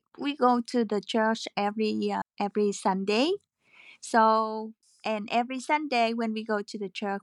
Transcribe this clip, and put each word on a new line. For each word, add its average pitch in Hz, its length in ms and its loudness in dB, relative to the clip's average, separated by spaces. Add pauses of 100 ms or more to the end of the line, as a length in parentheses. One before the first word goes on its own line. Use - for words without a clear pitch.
(180)
we 277 180 -4
go 247 240 4
to 240 240 0
the 208 160 -2
church 220 560 0
every, 208 560 0
uh, 196 100 -2 (160)
every 208 340 0
Sunday. 208 600 0 (680)
So, 220 760 2 (300)
and 214 280 -4
every 247 280 -2
Sunday 254 540 0
when 226 200 -2
we 220 100 -6
go 214 180 -2
to - 160 -12
the 196 120 -6
church, 202 320 -6